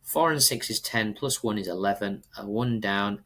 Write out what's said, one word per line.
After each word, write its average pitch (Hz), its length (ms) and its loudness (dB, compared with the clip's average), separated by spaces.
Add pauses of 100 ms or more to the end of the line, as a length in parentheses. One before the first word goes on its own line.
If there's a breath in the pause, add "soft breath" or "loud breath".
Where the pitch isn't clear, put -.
four 160 280 4
and 147 120 2
six - 260 2
is 107 120 -2
ten, 107 340 0
plus - 280 -2
one 107 140 0
is 95 120 -4
eleven, 98 560 -2 (120)
a 101 100 -10
one 113 340 0
down 101 460 0